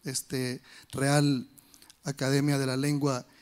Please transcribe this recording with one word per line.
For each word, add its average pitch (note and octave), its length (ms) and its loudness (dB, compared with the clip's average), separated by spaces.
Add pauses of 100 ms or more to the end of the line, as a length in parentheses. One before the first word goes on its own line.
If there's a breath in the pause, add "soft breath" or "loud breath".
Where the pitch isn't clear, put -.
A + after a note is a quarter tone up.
este, B2+ 580 -6 (300 loud breath)
Real C#3 560 2 (560 soft breath)
Academia C#3 540 0
de C3+ 80 0
la C3 100 -2
Lengua C#3 520 -2 (140 soft breath)